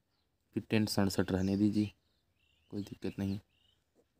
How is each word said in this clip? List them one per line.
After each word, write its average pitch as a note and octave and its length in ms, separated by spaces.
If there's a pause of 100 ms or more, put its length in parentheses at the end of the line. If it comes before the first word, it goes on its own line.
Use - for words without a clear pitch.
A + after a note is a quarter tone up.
(560)
फिर A2 140
टेन A2 160
सड़सठ F#2+ 460
रहने F#2+ 260
दीजिए, G#2 340 (800)
कोई G2+ 120
दिक्कत - 360
नहीं, G2 200 (800)